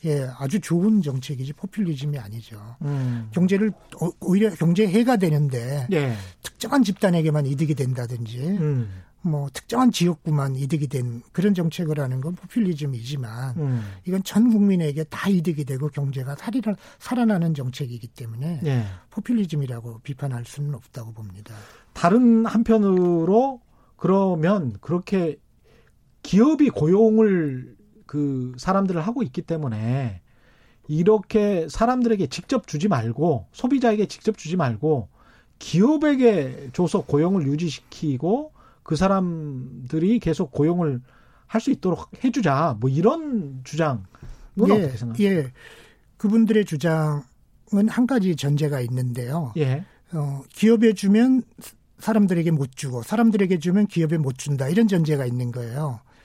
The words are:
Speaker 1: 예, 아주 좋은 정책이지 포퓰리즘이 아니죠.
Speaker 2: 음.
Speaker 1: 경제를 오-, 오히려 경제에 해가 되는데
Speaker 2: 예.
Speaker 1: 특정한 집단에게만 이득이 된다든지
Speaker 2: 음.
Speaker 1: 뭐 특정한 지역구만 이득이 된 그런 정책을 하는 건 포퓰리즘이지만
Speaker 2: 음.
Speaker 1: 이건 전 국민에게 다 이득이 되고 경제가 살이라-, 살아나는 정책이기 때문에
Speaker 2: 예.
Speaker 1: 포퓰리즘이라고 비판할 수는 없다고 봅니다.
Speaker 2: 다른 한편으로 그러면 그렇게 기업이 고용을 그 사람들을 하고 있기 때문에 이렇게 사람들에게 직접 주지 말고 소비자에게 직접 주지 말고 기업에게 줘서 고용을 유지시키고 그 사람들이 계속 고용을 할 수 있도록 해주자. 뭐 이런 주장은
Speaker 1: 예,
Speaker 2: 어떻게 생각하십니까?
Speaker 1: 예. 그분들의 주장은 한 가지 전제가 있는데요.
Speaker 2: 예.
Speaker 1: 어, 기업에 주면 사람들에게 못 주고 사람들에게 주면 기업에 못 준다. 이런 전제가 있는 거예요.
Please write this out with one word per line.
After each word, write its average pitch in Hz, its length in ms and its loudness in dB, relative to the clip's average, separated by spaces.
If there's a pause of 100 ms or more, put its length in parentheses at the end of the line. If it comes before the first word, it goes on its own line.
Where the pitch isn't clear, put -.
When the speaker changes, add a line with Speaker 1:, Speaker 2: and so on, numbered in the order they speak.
Speaker 1:
예, 139 320 -2
아주 139 240 -2
좋은 190 400 2
정책이지 135 520 -6
포퓰리즘이 147 640 -6
아니죠. 110 640 -16
Speaker 2:
음. 127 480 -4
Speaker 1:
경제를 190 420 2 (260)
오-, - 220 -2
오히려 202 280 4
경제에 170 380 2
해가 226 300 4
되는데 139 720 0
Speaker 2:
예. 139 240 0 (260)
Speaker 1:
특정한 262 420 0
집단에게만 165 640 2
이득이 143 300 0
된다든지 120 720 -6
Speaker 2:
음. 147 420 -2 (320)
Speaker 1:
뭐 143 300 -2
특정한 247 400 0
지역구만 151 640 0
이득이 139 320 -2
된 123 340 -6 (120)
그런 202 200 2
정책을 165 460 -2
하는 131 220 -4
건 170 140 -6
포퓰리즘이지만 135 1200 -6
Speaker 2:
음. 127 240 -2 (240)
Speaker 1:
이건 190 180 -2
전 233 260 4
국민에게 175 540 2
다 - 260 -6
이득이 160 360 0
되고 135 240 -4
경제가 135 460 -6
살이라-, 214 400 -4 (240)
살아나는 208 540 0
정책이기 123 540 -8
때문에 127 560 -8
Speaker 2:
예. 131 220 0 (240)
Speaker 1:
포퓰리즘이라고 139 920 -4
비판할 131 420 -6
수는 147 300 -8
없다고 113 360 -16
봅니다. 107 420 -16 (380)
Speaker 2:
다른 226 540 4
한편으로 202 1120 4 (380)
그러면 180 800 2
그렇게 175 580 -2 (880)
기업이 269 460 4
고용을 175 1080 2 (280)
그 135 520 -4
사람들을 185 440 0
하고 240 200 -4
있기 180 220 -6
때문에 120 800 -4 (640)
이렇게 196 800 0
사람들에게 226 560 0
직접 - 400 -4
주지 151 220 -4
말고 139 640 0
소비자에게 240 560 0
직접 - 280 -4
주지 165 200 -8
말고 135 540 0 (500)
기업에게 220 1160 2
줘서 180 280 0
고용을 165 440 2
유지시키고 160 1080 -4 (280)
그 - 140 -4
사람들이 160 1200 -2
계속 165 340 -2
고용을 151 500 0 (440)
할 - 160 -4
수 - 80 -4
있도록 - 400 -2 (140)
해주자. 160 560 0
뭐 131 100 0
이런 190 720 0
주장은 147 380 -2 (560)
Speaker 1:
예, 196 60 4
Speaker 2:
어떻게 185 340 4
생각하십니까? 117 260 -2
Speaker 1:
예. 165 280 2 (680)
그분들의 220 480 4
주장은 151 560 0 (640)
한 240 200 0
가지 190 280 2
전제가 143 460 0
있는데요. 123 760 -4
Speaker 2:
예. 143 280 -2 (280)
Speaker 1:
어, 139 360 -6
기업에 220 440 4
주면 226 500 4 (560)
사람들에게 190 500 2
못 139 260 -2
주고 123 280 -8
사람들에게 202 560 2
주면 180 260 2
기업에 165 320 0
못 135 220 -2
준다. 135 280 -4
이런 214 200 2
전제가 151 400 0
있는 123 240 -4
거예요. 123 480 -8 (260)